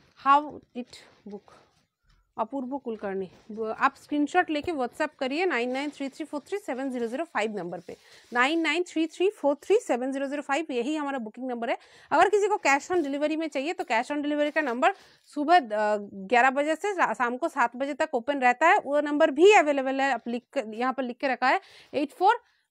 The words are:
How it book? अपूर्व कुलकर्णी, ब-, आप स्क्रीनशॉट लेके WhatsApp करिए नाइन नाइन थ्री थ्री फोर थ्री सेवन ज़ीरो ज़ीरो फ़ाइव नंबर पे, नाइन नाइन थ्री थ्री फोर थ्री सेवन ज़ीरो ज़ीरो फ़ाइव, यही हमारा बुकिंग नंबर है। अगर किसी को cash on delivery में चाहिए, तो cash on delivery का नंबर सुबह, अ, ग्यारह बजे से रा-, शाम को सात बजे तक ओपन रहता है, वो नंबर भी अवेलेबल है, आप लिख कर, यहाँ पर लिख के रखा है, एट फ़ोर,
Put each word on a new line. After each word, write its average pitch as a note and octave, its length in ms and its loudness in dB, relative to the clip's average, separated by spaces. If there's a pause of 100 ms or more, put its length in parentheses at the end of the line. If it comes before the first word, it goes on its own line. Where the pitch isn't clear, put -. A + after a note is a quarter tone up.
(240)
How C#4+ 360 2 (220)
it - 100 -18 (380)
book? - 340 -20 (720)
अपूर्व C4 400 -6
कुलकर्णी, G3+ 520 -8 (200)
ब-, A3 280 -6
आप C4 180 0
स्क्रीनशॉट D4 540 -2
लेके D4+ 220 -4
WhatsApp D4 460 -4
करिए C#4+ 280 -2
नाइन B3 240 -2
नाइन C#4 200 -6
थ्री C#4 180 -8
थ्री D#4 160 -12
फोर D4 160 -10
थ्री G4 180 -8
सेवन C4+ 320 -6
ज़ीरो A#3+ 160 -4
ज़ीरो C4+ 180 -6
फ़ाइव G#3+ 320 -4
नंबर F3 240 -10
पे, - 160 -16 (360)
नाइन C4+ 280 2
नाइन D#4+ 280 0
थ्री D#4+ 180 -2
थ्री F4+ 240 0
फोर C#4+ 240 0
थ्री F#4+ 240 2
सेवन C4 340 -2
ज़ीरो C#4 140 -4
ज़ीरो C#4+ 160 -6
फ़ाइव, D4+ 280 -2
यही B3+ 260 -2
हमारा C#4 220 -4
बुकिंग A#3+ 300 -10
नंबर A#3+ 220 -4
है। F4 80 -2 (320)
अगर E4+ 180 6
किसी G4+ 200 2
को G4+ 60 0
cash C#4 360 2
on F4+ 120 2
delivery C#4+ 340 -2
में D#4+ 120 -2
चाहिए, D4 240 -4
तो F4+ 120 -8
cash A#3+ 220 0
on D4 120 -4
delivery D4 360 0
का D#4+ 60 0
नंबर C#4+ 340 2 (300)
सुबह, D4 360 2
अ, G#3+ 360 0 (180)
ग्यारह A#3+ 360 4
बजे D4 260 0
से G4+ 160 -4
रा-, B3+ 220 0
शाम A#3+ 220 -2
को B3+ 120 -2
सात B3 280 0
बजे C#4 180 -6
तक D#4 200 -2
ओपन C4+ 260 -2
रहता B3 280 4
है, G4+ 100 6
वो C#4+ 220 -2
नंबर D4 300 2
भी E4+ 220 8
अवेलेबल C#4 480 4
है, C4+ 120 0
आप A#3 160 -6
लिख A#3 140 -4 (100)
कर, A3 120 -4 (100)
यहाँ B3 180 -2
पर C4+ 100 -4
लिख A#3+ 140 -6
के C#4+ 120 -2
रखा B3+ 200 0
है, F4+ 120 2 (340)
एट C#4+ 180 -2
फ़ोर, A4+ 280 2 (300)